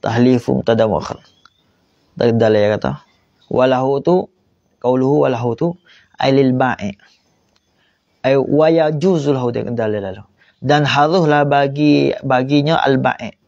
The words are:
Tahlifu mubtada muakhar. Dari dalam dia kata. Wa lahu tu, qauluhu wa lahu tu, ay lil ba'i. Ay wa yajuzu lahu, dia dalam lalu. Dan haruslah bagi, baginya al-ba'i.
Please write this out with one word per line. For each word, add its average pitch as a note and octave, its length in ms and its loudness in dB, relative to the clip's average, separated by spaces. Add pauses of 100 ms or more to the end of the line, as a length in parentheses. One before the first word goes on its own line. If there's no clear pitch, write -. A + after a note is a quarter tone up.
Tahlifu B2 560 0
mubtada A2+ 320 0
muakhar. - 320 -6 (960)
Dari A#2 160 2
dalam A2 240 2
dia G#2 160 0
kata. C#3 240 -6 (480)
Wa B2+ 240 0
lahu C3 320 -2
tu, F3+ 240 0 (560)
qauluhu C3 400 0
wa C3+ 80 0
lahu A#2+ 240 -4
tu, E3+ 240 -4 (400)
ay C3+ 160 0
lil C3 240 2
ba'i. A#2+ 320 -2 (1400)
Ay C3+ 80 2
wa C#3+ 320 2
yajuzu D#3 640 0
lahu, B2 240 -2
dia A#2 80 -4
dalam G#2+ 400 -4
lalu. G2 200 -12 (360)
Dan D3 240 0
haruslah D3 640 2
bagi, C#3+ 720 2
baginya C#3 640 0
al-ba'i. C3 640 -2